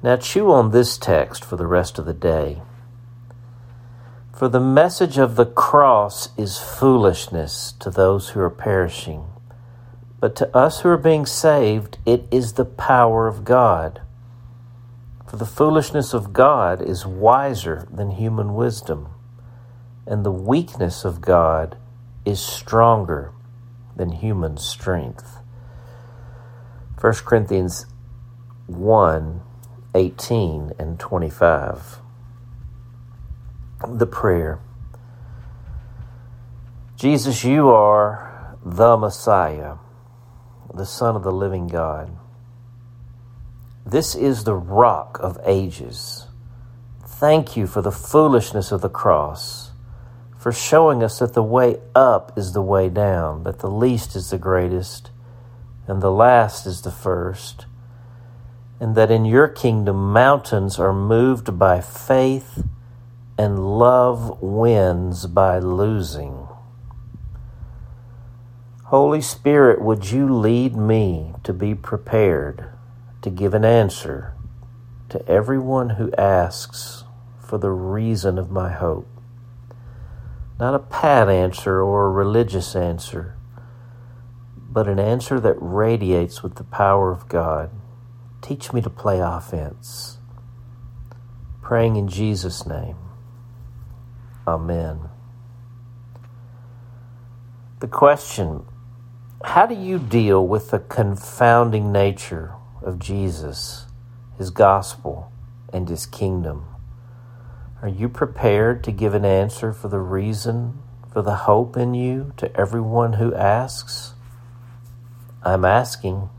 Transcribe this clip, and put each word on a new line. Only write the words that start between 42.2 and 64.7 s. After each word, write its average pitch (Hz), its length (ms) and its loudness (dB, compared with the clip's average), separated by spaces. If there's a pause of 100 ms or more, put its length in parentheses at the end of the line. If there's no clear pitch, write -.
This 156 300 -2
is 123 300 0
the 107 100 0
rock 95 640 2
of - 240 -8
ages. 92 840 -4 (760)
Thank 151 520 2
you 104 100 -2
for 98 160 -4
the 98 80 0
foolishness 123 800 2
of 95 120 -4
the 101 60 -2
cross, - 840 -2 (640)
for 123 140 -2
showing 151 500 4
us 110 160 -2
that 120 160 0
the 117 80 4
way 120 380 2 (120)
up 127 460 4
is 92 140 -6
the 101 100 -2
way 95 260 2
down, 87 540 -2
that 95 160 -8
the 95 120 -6
least 113 440 0
is 90 160 -8
the 95 80 -4
greatest, 90 720 -4 (800)
and 95 120 -4
the 95 120 2
last 113 540 4
is 90 160 -10
the 90 100 -10
first, 90 760 -8 (1120)
and 110 160 -4
that 110 160 6
in 113 140 4
your 123 240 6
kingdom 101 640 0
mountains 113 640 2
are 95 140 2
moved 113 680 0
by 90 220 4
faith 131 840 -2 (720)
and 101 400 -2
love 123 640 2
wins 92 840 2